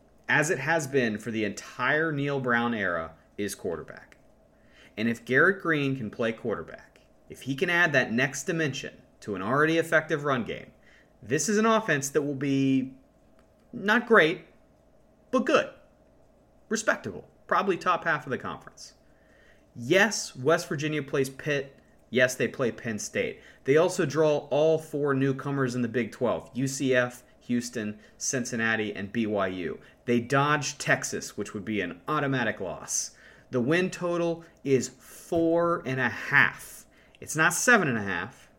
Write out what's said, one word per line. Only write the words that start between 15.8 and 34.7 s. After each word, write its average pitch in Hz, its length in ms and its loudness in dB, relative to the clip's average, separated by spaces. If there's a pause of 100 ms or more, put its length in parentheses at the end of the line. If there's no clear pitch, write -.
Respectable. - 580 -4 (200)
Probably 190 300 2
top 175 260 0
half 156 220 0
of 143 40 -8
the 120 80 -2
conference. - 580 -12 (760)
Yes, 180 640 0
West 143 320 2
Virginia 151 340 -2
plays 135 280 -2
Pitt. 143 500 -6 (300)
Yes, 127 260 2
they 127 100 0
play 113 260 -2
Penn 110 280 -8
State. - 400 -4 (240)
They 139 140 4
also 175 280 2
draw 151 440 2
all 156 280 4
four 147 360 -2
newcomers 135 600 0
in 123 80 -2
the 120 60 0
Big 113 240 -2
twelve, 95 420 -2
U 131 140 -2
C 131 260 0
F, 123 300 0 (180)
Houston, 120 580 -4 (180)
Cincinnati, 113 760 -2
and 98 200 -10
B 113 140 0
Y 101 200 0
U. 90 320 -6 (240)
They 120 160 2
dodge 143 580 0
Texas, - 600 -4
which 104 160 -8
would 101 100 -8
be 104 160 -2
an 87 260 -6
automatic 135 540 -2
loss. - 520 -6 (400)
The 127 100 0
win 170 300 0
total 170 520 -2 (220)
is 131 240 2